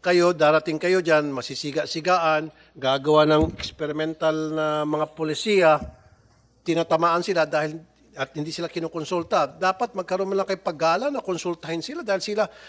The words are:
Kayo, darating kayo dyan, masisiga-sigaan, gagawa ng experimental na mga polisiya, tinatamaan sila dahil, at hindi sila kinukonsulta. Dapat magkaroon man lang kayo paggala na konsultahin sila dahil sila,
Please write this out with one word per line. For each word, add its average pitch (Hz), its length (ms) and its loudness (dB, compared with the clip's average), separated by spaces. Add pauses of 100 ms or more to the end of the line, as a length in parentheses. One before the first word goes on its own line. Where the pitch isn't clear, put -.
Kayo, 175 320 4
darating 156 400 2
kayo 185 240 2
dyan, 151 320 2
masisiga-sigaan, 156 1200 -2 (240)
gagawa 139 480 4
ng 156 320 4
experimental 156 760 -4 (180)
na 156 140 -2 (180)
mga 151 220 -2 (100)
polisiya, 160 640 2 (800)
tinatamaan 165 640 2
sila 165 240 0
dahil, 156 320 -2 (400)
at 135 160 -6
hindi 156 160 -6
sila 170 160 -6
kinukonsulta. 165 800 -2
Dapat 185 480 -4
magkaroon 185 320 -4
man 196 160 -2
lang 190 40 -6
kayo 190 120 -4
paggala 165 480 0
na 277 160 -6
konsultahin 170 560 -6
sila 294 240 -10
dahil 196 160 -2
sila, 208 240 -2 (240)